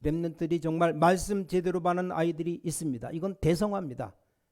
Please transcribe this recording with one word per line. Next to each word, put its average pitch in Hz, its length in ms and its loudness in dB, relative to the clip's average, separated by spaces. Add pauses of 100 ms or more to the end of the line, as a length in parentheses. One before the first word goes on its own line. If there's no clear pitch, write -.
렘넌트들이 165 580 0
정말 165 340 2
말씀 180 540 2
제대로 180 340 0
받는 175 300 0
아이들이 165 520 -2
있습니다. 139 480 -4
이건 180 240 -4
대성화입니다. 160 800 0 (360)